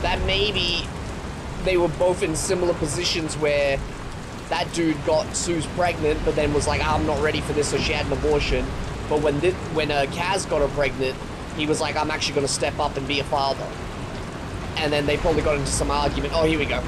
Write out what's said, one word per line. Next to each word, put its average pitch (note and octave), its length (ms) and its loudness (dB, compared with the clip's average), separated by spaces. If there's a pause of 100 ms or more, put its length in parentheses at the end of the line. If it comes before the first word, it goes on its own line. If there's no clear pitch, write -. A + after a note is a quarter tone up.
that F3+ 220 0
maybe F#3+ 600 0 (760)
they F3+ 140 4
were F3 100 4
both F3+ 340 2
in D#3+ 140 0
similar F3+ 400 2
positions D#3+ 640 -2
where C#3+ 420 2 (680)
that E3 240 -2
dude D#3+ 320 2
got D#3 300 2
Suze E3+ 300 0 (120)
pregnant, D#3 460 2
but D3+ 120 2
then D3 180 2
was C#3+ 140 2
like, C#3+ 180 0
"I'm D#3 220 2
not D3 140 0
ready D3+ 200 2
for C#3+ 120 -2
this," C#3+ 160 2
so D3+ 80 0
she D3+ 160 0
had D3 120 0
an C#3+ 60 0
abortion. C#3+ 540 2 (440)
But D3+ 120 2
when D3 180 2
thi-, F3 120 2 (220)
when, D#3 160 0
uh, C#3+ 200 2
Kaz F3 380 -2
got D#3 140 2
her C#3+ 60 4
pregnant, C3+ 480 0 (420)
he D3+ 80 0
was D3+ 160 2
like, D3 140 0
"I'm D3+ 160 0
actually D#3 240 -2
gonna C#3 120 2
step D3 320 0
up D3 180 0
and C3+ 100 -4
be C#3+ 120 0
a C3+ 40 -2
father." C#3 420 0 (1120)
And D#3 140 0
then D3 140 2
they D3 120 2
probably D#3 240 2
got D3+ 140 2
into C#3 160 0
some C#3+ 180 0
argument. C#3+ 460 0
Oh, E3 80 4
here D#3+ 160 4
we D3 60 2
go. B2+ 220 -2